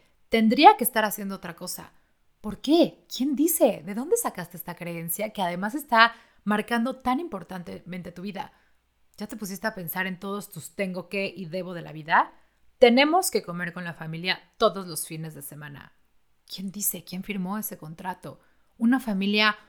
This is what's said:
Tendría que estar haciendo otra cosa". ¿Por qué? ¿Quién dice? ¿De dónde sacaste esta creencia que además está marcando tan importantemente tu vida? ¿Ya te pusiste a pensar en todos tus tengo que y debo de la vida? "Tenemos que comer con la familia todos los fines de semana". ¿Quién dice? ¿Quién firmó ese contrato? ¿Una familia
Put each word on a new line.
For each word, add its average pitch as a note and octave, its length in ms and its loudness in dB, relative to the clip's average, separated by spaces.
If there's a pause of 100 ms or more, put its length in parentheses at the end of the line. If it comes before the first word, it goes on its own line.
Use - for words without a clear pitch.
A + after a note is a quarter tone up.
(300)
Tendría B3+ 480 8
que - 60 -2
estar A3 200 0
haciendo G3 320 -4
otra E3+ 200 -12
cosa". - 380 -12 (480)
¿Por - 200 -8
qué? D4 520 4
¿Quién C4+ 220 -2
dice? C#4 480 2
¿De G3 120 -8
dónde D#4 220 0
sacaste F#3 380 -6
esta F3 200 -12
creencia E3+ 560 -8
que G#3 100 -4
además F3+ 320 -2
está A#3 400 4 (300)
marcando A#3 540 -2
tan B3+ 220 -2
importantemente F#3 920 -12
tu F3 100 -16
vida? G3 320 -12 (640)
¿Ya G#3+ 100 -12
te - 80 -14
pusiste G3+ 320 -8
a G#3+ 80 -6
pensar F#3 320 -6
en F#3 120 -8
todos G3+ 320 -8
tus - 240 -16
tengo F#3 340 -6
que G3 260 -4
y F#3+ 120 -12
debo F3+ 260 -8
de E3+ 80 -10
la D#3 100 -14
vida? E3 400 2 (460)
"Tenemos C#4+ 540 8
que G3+ 100 0
comer E3+ 320 -8
con F3+ 100 -10
la E3+ 120 -8
familia E3 440 -4 (180)
todos G3 300 0
los D#3 200 -8
fines D#3+ 260 -10
de C#3+ 80 -16
semana". D3 500 -16 (540)
¿Quién F#3+ 260 -8
dice? F#3+ 320 -6
¿Quién F#3 200 -10
firmó G3 340 -6
ese G#3 200 -10
contrato? D#3+ 600 -12 (380)
¿Una A#3+ 240 2
familia G#3 560 2 (120)